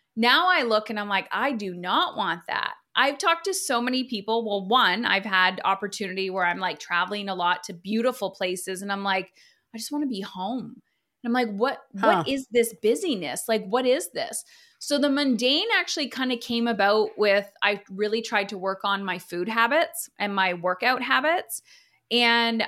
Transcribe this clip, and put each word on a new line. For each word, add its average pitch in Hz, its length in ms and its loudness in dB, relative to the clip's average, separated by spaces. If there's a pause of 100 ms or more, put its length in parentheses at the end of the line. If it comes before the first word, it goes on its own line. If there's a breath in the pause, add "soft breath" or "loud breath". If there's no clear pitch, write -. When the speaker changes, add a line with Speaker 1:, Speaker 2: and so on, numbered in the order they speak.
(160 soft breath)
Speaker 1:
Now 269 340 6
I 339 140 4
look 214 260 2
and 214 100 -4
I'm 208 100 -6
like, 190 220 0
"I 247 220 0
do 202 220 -6
not 196 420 0
want 170 300 -2
that." - 280 -4 (200)
I've 285 220 2
talked 330 280 0
to 381 80 -2
so 247 280 -2
many 254 220 -2
people. 226 420 -2
Well, 202 220 -2
one, 220 380 4
I've 196 180 0
had 190 400 2
opportunity 190 680 -2
where 185 160 0
I'm, 175 140 -2
like, 185 200 -4
traveling 196 500 -2
a 190 60 -4
lot 180 280 0
to 196 100 -12
beautiful 214 580 -2
places 185 500 -4
and 202 100 -8
I'm 196 120 -4
like, 190 280 -2 (420 soft breath)
"I 226 40 -14
just 220 140 -10
wanna 294 160 -2
be 202 140 -4
home." 202 600 -8 (420)
And 233 60 -4
I'm 233 40 0
like, 247 220 2
"What, 233 240 -2 (180)
Speaker 2:
Huh. 208 200 4
Speaker 1:
what 160 100 0
is 269 240 -4
this 226 300 2
busyness? 214 680 0
Like, 220 180 0
what 247 200 0
is 277 260 2
this?" - 320 -6 (360 soft breath)
So 285 180 0
the 277 120 4
mundane 269 580 2 (100)
actually 339 320 -2
kinda 254 280 -2
came 233 300 -2
about 208 500 2
with, 202 320 4 (120)
I 208 280 2
really 208 320 -2
tried 208 280 -2
to 208 80 -10
work 190 260 -4
on 196 220 0
my 180 140 -4
food 175 280 -6
habits 233 640 0 (100)
and 202 160 -2
my 190 180 2
workout 180 480 0
habits. 269 600 0 (500 soft breath)
And 233 560 2